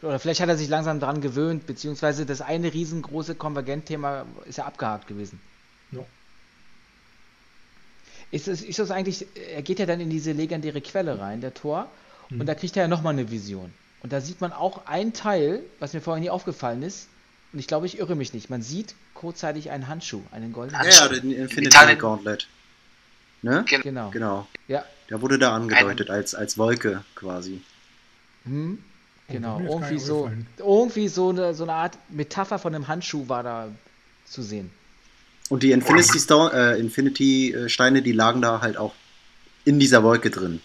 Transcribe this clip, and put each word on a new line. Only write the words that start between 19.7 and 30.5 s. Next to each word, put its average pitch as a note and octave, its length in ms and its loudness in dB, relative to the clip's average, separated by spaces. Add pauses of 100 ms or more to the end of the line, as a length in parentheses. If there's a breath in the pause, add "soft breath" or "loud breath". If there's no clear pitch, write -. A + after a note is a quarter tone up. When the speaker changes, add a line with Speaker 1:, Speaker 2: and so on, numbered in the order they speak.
Speaker 1:
Handschuh, D3+ 320 -10 (100)
einen A2+ 220 -12
goldenen B2 280 -6
Speaker 3:
Ja, F3 80 2
ja, F3+ 120 12
Speaker 1:
Handschuh. C3+ 200 2
Speaker 3:
den C3 120 -4
Infinity C3 340 -2
Speaker 4:
Italien. D3 320 12
Speaker 3:
Gauntlet. G#2 480 -4 (960)
Ne? B2+ 260 0
Speaker 4:
Gen- C#3 140 2
Speaker 1:
Genau. B2+ 300 -8
Speaker 3:
Genau. G#2 360 -4 (220)
Speaker 1:
Ja. C#3 160 -4 (240)
Speaker 3:
Der A2 120 -6
wurde C3+ 160 2
da C3 160 4
angedeutet G#2 560 0
Speaker 4:
Ein- F#2+ 60 -2
Speaker 3:
als, G#2 180 -2
als - 240 -6
Wolke A2 460 0 (120)
quasi. F2+ 460 -10 (840)
Speaker 1:
Hm? D#3 340 -6 (480)
Speaker 2:
Oh, C#3 60 -12
Speaker 1:
Genau, A2+ 260 -6
Speaker 2:
mir F3+ 60 -4
ist E3 40 -6
gar D3+ 100 -2
Speaker 1:
irgendwie D3 160 -6
Speaker 2:
nicht C#3 100 -6
Speaker 1:
so, D3 140 -2
Speaker 2:
aufgefallen. A2+ 280 -6 (100)